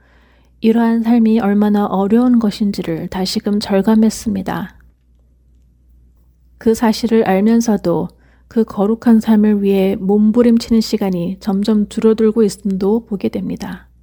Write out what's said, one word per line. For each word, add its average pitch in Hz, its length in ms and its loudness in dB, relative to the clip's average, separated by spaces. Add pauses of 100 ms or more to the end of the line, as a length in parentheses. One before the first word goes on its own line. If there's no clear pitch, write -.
(600)
이러한 226 400 2
삶이 226 380 2
얼마나 208 480 0
어려운 226 500 2
것인지를 196 720 -4
다시금 202 520 -4
절감했습니다. 202 1160 -2 (1800)
그 226 160 0
사실을 220 520 0
알면서도 196 840 0 (380)
그 226 160 -2
거룩한 220 560 0
삶을 214 440 2
위해 196 320 0
몸부림치는 220 840 2
시간이 190 580 -4
점점 208 500 -2
줄어들고 220 540 0
있음도 202 640 -2
보게 202 220 -6
됩니다. - 600 -10 (140)